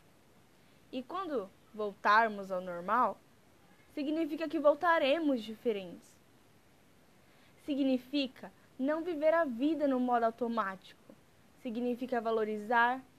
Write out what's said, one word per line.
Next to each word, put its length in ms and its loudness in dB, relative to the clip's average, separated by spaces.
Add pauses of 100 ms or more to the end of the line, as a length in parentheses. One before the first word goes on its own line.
(880)
E 140 -6
quando 460 -6 (240)
voltarmos 760 2
ao 120 -2
normal, 580 -2 (760)
significa 540 -4
que 120 -4
voltaremos 840 4
diferentes. 720 -6 (1500)
Significa 840 -2 (280)
não 260 -2
viver 300 2
a 120 2
vida 420 0
no 120 2
modo 240 2
automático. 920 -4 (460)
Significa 580 -4
valorizar 840 0 (180)